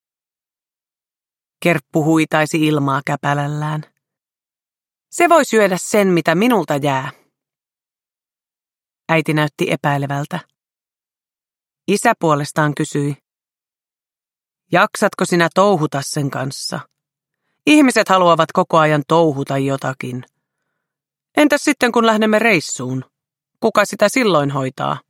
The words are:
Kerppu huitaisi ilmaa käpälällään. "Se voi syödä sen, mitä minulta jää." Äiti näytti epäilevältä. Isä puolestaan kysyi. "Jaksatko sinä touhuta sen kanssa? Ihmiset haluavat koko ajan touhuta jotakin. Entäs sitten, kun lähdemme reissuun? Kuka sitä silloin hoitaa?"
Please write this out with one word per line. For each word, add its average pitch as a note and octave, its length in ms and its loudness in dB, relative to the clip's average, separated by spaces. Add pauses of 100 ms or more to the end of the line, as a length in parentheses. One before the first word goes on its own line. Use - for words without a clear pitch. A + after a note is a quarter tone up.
(1600)
Kerppu E3 440 -2
huitaisi D#3 640 0
ilmaa C#3+ 400 0
käpälällään. D3+ 800 -4 (1300)
"Se E4+ 180 2
voi D#4+ 160 6
syödä G3+ 320 2
sen, G3+ 300 0
mitä E3+ 280 2
minulta G3 400 0
jää." C3+ 360 -4 (2000)
Äiti D#3+ 240 0
näytti D3+ 380 -2
epäilevältä. C#3+ 680 -4 (1500)
Isä G#3 320 0
puolestaan D3+ 560 -2
kysyi. D3 420 -6 (1500)
"Jaksatko F#3+ 540 0
sinä E3+ 300 0
touhuta D#3 460 2
sen C#3+ 280 -6
kanssa? C3 500 -8 (840)
Ihmiset C4+ 440 4
haluavat E3+ 420 4
koko F3+ 260 0
ajan D3+ 300 2
touhuta C#3 500 0
jotakin. C3 640 -6 (1120)
Entäs D4 260 2
sitten, B3+ 280 0
kun A#3 140 2
lähdemme G#3+ 340 2
reissuun? C#3 640 -2 (540)
Kuka G#3 260 2
sitä G3+ 240 -2
silloin E3+ 420 0
hoitaa?" C#3 480 -6 (100)